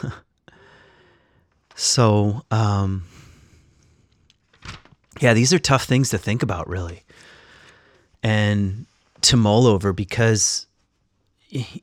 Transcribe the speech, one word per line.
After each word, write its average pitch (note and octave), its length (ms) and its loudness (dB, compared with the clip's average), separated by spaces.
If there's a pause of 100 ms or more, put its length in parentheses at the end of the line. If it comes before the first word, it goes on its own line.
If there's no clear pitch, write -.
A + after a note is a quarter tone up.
<laughs> - 100 -8 (1600)
So, G#2 760 2
um, G2 540 0 (2250)
yeah, A#2+ 140 4
these B2+ 180 2
are F#3+ 60 4
tough - 260 0
things B2+ 260 0
to G#2+ 80 -2
think G2+ 260 -4
about, F2+ 240 -8
really, F2 340 -8 (1200)
and G#2 640 -2 (360)
to - 140 2
mull A2+ 300 4
over G2+ 260 2
because, G#2+ 760 -2 (840)
y-, B2 140 -8 (160)